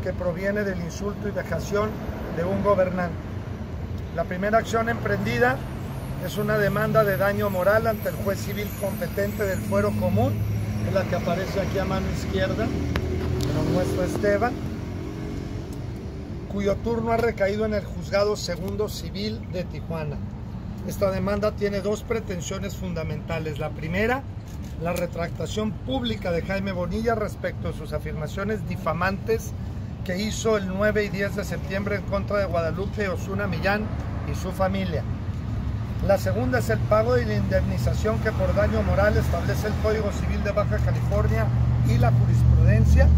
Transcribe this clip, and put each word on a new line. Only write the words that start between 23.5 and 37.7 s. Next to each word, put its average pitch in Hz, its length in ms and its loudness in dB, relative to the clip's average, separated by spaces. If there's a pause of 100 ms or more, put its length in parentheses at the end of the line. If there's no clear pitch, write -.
La 151 120 -4
primera, 196 520 -2 (580)
la 165 120 -2
retractación 170 800 -4
pública 233 580 -4
de 165 120 0
Jaime 196 280 -2
Bonilla 196 460 0
respecto 185 520 -4
a 160 40 -4
sus 156 200 -8
afirmaciones 156 760 -4
difamantes 185 840 -2 (540)
que 180 140 -2
hizo 214 380 0
el 190 120 0
nueve 208 360 2
y 202 40 -2
diez 202 260 -2
de 202 100 -4
septiembre 196 520 -2
en 185 60 -4
contra 196 360 0
de 196 80 2
Guadalupe 175 640 0
Osuna 196 400 -2
Millán 185 340 0 (480)
y - 60 -2
su 185 160 -4
familia. 190 500 0 (1040)
La 196 120 4
segunda 247 420 0
es 220 100 -2
el 214 80 2
pago 220 360 4
de 240 120 2
la 214 80 0
indemnización 190 840 2